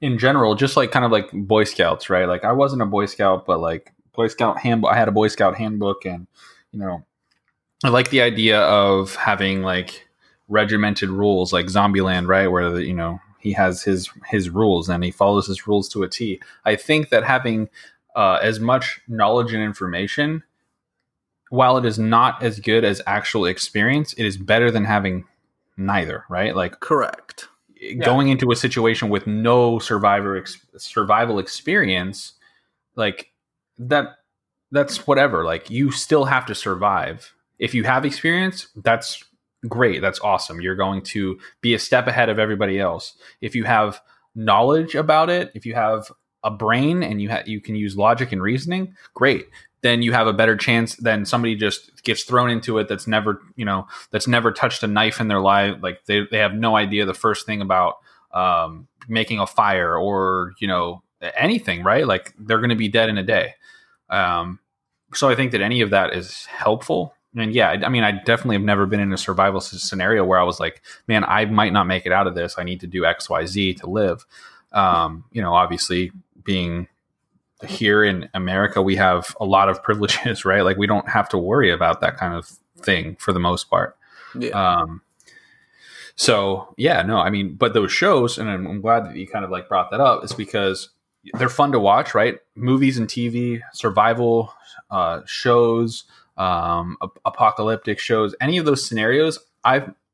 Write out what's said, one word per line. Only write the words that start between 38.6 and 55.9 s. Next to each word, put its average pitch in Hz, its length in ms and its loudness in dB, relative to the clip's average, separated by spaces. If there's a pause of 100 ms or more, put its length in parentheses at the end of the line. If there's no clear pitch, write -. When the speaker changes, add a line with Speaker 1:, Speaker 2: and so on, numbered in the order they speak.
Speaker 1:
that's 117 480 -2 (460)
great. 113 320 0
That's 95 180 -2
awesome. 92 400 -2
You're 92 160 -4
going 95 260 -2 (140)
to 95 240 -4 (220)
be 120 120 2
a 107 60 0
step 123 280 0
ahead 120 200 0
of 110 120 0
everybody 104 380 -2
else. 87 360 -4 (260)
If 117 160 -8
you 113 80 -2
have 107 380 0 (340)
knowledge 120 600 2
about 156 340 2
it, 180 260 -2
if 110 100 -14
you 117 100 -10
have 110 360 -2 (320)
a 110 80 -2
brain 123 520 0
and 104 180 -4
you 104 80 -4
ha-, 113 160 -4
you 107 160 -10
can 107 140 -8
use 104 200 -4
logic 117 380 2
and 92 80 -4
reasoning, 160 520 -4 (200)
great. - 340 0 (340)
Then 120 200 2
you 117 100 0
have 113 160 2
a 110 60 2
better 110 240 4
chance 117 380 0
than 107 280 -2
somebody 117 320 -2
just - 480 -6
gets - 200 -2
thrown 123 260 2
into 113 300 -2
it 104 100 -2
that's 101 180 -6
never, 107 340 0 (140)
you 123 80 -8
know, 98 240 -2 (240)
that's 107 160 -2
never 117 240 2
touched - 320 -2
a 113 40 -2
knife 107 340 0
in 110 80 -2
their 101 100 2
life. 98 400 4
Like, 92 240 -8